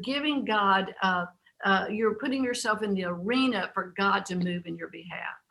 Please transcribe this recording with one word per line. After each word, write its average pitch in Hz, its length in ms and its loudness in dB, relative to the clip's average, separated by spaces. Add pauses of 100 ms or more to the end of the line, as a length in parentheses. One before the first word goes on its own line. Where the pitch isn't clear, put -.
giving 277 440 0
God, 196 480 4 (100)
uh, 180 220 2 (400)
uh, 196 260 4
you're 214 260 2
putting 269 280 -2
yourself 226 380 0
in 208 100 0
the 185 120 0
arena 196 680 0
for 185 240 -4
God 196 300 2
to 180 100 -4
move 175 300 -2
in 170 100 -8
your 165 120 -10
behalf. 175 460 -12 (160)